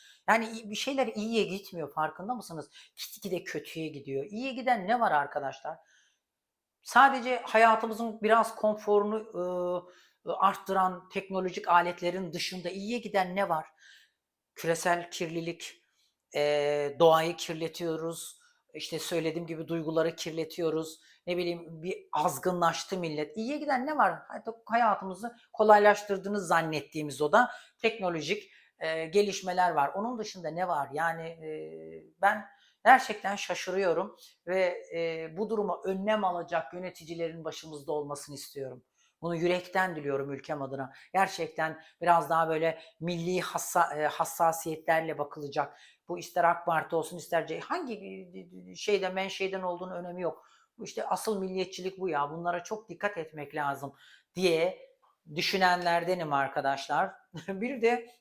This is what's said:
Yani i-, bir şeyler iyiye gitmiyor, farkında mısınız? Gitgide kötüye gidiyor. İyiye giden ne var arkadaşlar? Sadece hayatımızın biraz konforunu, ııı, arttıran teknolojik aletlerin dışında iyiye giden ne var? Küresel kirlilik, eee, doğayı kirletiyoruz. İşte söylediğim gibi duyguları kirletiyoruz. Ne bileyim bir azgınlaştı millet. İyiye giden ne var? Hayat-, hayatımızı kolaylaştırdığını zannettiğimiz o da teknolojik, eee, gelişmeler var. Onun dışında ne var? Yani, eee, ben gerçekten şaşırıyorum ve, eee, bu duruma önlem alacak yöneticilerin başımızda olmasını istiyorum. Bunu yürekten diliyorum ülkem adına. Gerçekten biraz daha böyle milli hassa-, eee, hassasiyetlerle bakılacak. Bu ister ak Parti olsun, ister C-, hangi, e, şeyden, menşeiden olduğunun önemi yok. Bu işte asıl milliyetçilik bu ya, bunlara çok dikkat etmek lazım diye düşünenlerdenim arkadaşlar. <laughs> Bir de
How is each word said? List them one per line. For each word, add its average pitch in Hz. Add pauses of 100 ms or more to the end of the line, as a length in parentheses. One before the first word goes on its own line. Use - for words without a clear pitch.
(300)
Yani 226 (140)
i-, 208
bir 214
şeyler 262
iyiye 220
gitmiyor, 170
farkında 175
mısınız? 170 (260)
Gitgide -
kötüye 160
gidiyor. 139
İyiye 233
giden 233
ne 240
var 214
arkadaşlar? 147 (1080)
Sadece 254
hayatımızın 220
biraz 220
konforunu, 214 (200)
ııı, 180 (560)
arttıran 190
teknolojik 190
aletlerin 175
dışında 175
iyiye 202
giden 185
ne 196
var? 160 (880)
Küresel 170
kirlilik, 165 (500)
eee, 147
doğayı 165
kirletiyoruz. 160 (340)
İşte 156
söylediğim 160
gibi 160
duyguları 165
kirletiyoruz. 160 (280)
Ne 175
bileyim 170
bir 185 (180)
azgınlaştı 170
millet. 151
İyiye 240
giden 277
ne 302
var? 196 (140)
Hayat-, -
hayatımızı 208 (180)
kolaylaştırdığını 208
zannettiğimiz 156
o 151
da 240 (280)
teknolojik, 190 (300)
eee, 160
gelişmeler 185
var. 147
Onun 226
dışında 180
ne 175
var? 143
Yani, 165 (120)
eee, 160 (180)
ben 214 (400)
gerçekten 214
şaşırıyorum 185 (320)
ve, 180 (100)
eee, 165
bu 208
duruma 208
önlem 196
alacak 175
yöneticilerin 165
başımızda 156
olmasını 147
istiyorum. 131 (380)
Bunu 170
yürekten 180
diliyorum 139
ülkem 139
adına. 135 (200)
Gerçekten 165 (200)
biraz 170
daha 160
böyle 160 (200)
milli 175
hassa-, -
eee, 151
hassasiyetlerle 160
bakılacak. 147 (340)
Bu 175
ister 165
ak 170
Parti 160
olsun, 165
ister 160
C-, 165
hangi, 269 (800)
e, 180
şeyden, 185
menşeiden 190
olduğunun 180
önemi 175
yok. 160 (320)
Bu 226
işte -
asıl 196
milliyetçilik 185
bu 185
ya, 143
bunlara 175
çok 214
dikkat 202
etmek 151
lazım 139 (420)
diye 175 (460)
düşünenlerdenim 175
arkadaşlar. 139 (220)
<laughs> 165
Bir 226
de 233 (120)